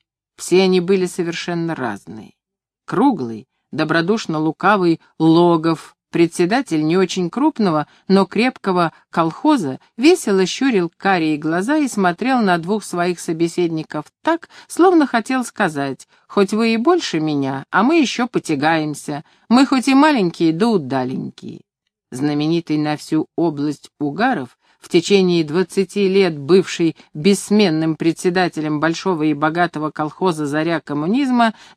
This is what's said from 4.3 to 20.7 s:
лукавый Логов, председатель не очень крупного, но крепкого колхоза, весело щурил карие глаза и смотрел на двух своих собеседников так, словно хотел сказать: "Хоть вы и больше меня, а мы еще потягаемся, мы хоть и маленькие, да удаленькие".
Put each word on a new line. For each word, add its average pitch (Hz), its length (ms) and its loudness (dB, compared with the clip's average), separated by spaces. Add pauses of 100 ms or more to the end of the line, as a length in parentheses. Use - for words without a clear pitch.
лукавый 170 600 0 (200)
Логов, 165 760 2 (140)
председатель 170 760 0
не 160 100 0
очень 185 340 0
крупного, 202 580 0 (200)
но 190 180 4
крепкого 190 680 -2 (160)
колхоза, 165 720 0 (180)
весело 226 480 4
щурил 196 500 -2
карие 160 420 0
глаза 175 400 -2
и 294 100 0
смотрел 214 520 0
на 190 180 2
двух 190 260 -4
своих 175 360 -4
собеседников 165 840 -4 (160)
так, 330 280 -2 (180)
словно 330 400 4
хотел 247 360 -2
сказать: 143 640 -4 (200)
"Хоть 202 260 0
вы 226 200 2
и 226 40 0
больше 302 420 0
меня, 139 520 -4
а 175 100 2
мы 311 180 4
еще 247 280 0
потягаемся, 151 960 -2 (260)
мы 254 160 6
хоть 262 220 -2
и 269 80 2
маленькие, 214 560 2
да 180 160 0
удаленькие". 131 960 -4 (500)